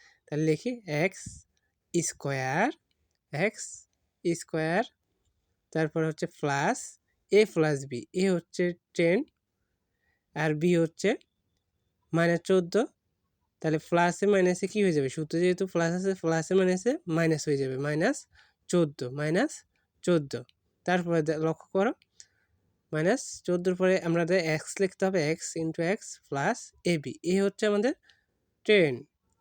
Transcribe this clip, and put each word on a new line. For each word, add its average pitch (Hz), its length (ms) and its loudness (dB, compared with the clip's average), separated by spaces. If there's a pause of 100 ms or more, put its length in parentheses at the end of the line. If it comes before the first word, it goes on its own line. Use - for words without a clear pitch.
(260)
তাহলে 151 200 -4
লিখি 156 260 0 (140)
এক্স 165 360 -2 (800)
স্কয়ার, 139 680 -2 (640)
এক্স 175 320 -4 (600)
স্কয়ার, 165 580 -2 (920)
তারপর 160 320 -2
হচ্ছে 160 200 -4
প্লাস 151 520 -2 (540)
a 202 140 6
plus 156 420 0
b, 135 60 -12 (200)
a 185 160 0
হচ্ছে 175 440 -2 (200)
টেন 175 260 4 (1160)
আর 156 160 0
b 151 120 -2 (140)
হচ্ছে 165 320 0 (1040)
মাইনাস 170 300 2
চোদ্দ। 185 320 0 (880)
তাহলে 160 160 0
প্লাসে 175 500 0
মাইনাসে 185 400 2
কি 214 140 -4
হয়ে 185 120 2
যাবে? 135 160 0
সূত্রে 160 300 -4
যেহেতু 180 280 0
প্লাস 170 260 0
আছে, 190 200 -2
প্লাসে 165 420 -2
মাইনাসে 185 360 2 (160)
মাইনাস 160 400 2
হয়ে 143 100 0
যাবে, 131 200 -4
মাইনাস 151 400 0 (500)
চোদ্দ, 165 360 0
মাইনাস 151 480 0 (520)
চোদ্দ। 143 400 0 (420)
তারপরে 170 360 0
দে-, 151 160 -2
লক্ষ্য 160 360 -4
করো, 202 180 2 (1040)
মাইনাস 175 280 2 (220)
চোদ্দোর 180 320 0
পরে 185 240 2
আমাদের 170 400 2 (180)
x - 40 -6 (180)
লিখতে 196 260 0
হবে, 190 140 0 (160)
x - 40 -8 (180)
into 160 240 -4 (120)
x 226 60 -4 (160)
plus 147 420 -4 (280)
a 175 120 2
b। 143 80 -8 (180)
এ 175 180 0
হচ্ছে 196 240 -2
আমাদের 208 280 2 (720)
টেন, 175 280 6 (480)